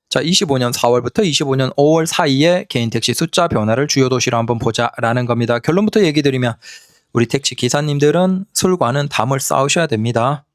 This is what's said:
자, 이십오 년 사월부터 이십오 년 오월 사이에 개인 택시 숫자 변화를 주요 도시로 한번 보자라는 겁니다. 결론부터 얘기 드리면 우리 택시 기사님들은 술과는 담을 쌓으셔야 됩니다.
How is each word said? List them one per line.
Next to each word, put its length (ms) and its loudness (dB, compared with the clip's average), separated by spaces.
자, 120 0
이십오 380 0
년 120 -4
사월부터 520 0
이십오 320 0
년 200 0
오월 300 2
사이에 640 0
개인 220 -2
택시 240 -2
숫자 320 0
변화를 400 0
주요 220 2
도시로 280 -2
한번 220 -2
보자라는 680 -2
겁니다. 320 0
결론부터 460 2
얘기 180 2
드리면 320 0
우리 120 2
택시 300 -4
기사님들은 1000 0
술과는 560 0
담을 300 0
쌓으셔야 480 0
됩니다. 680 -2